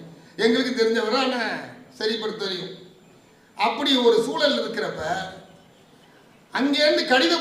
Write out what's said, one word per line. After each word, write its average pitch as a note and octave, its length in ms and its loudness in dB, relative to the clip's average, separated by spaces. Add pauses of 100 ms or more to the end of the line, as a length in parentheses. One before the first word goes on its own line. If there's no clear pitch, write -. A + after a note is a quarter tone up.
(360)
எங்களுக்கு B3 400 2
தெரிஞ்சவரை A3+ 460 2
அண்ணன் A#3 380 -2 (380)
சரிப்படுத்த G#3+ 400 -4
தெரியும். F#3+ 360 -8 (800)
அப்படி C4 400 0
ஒரு A#3 280 4
சூழல் C#4 360 0
இருக்கிறப்ப G3+ 440 -6 (1500)
அங்கேருந்து D4 540 2
கடித D#4+ 340 4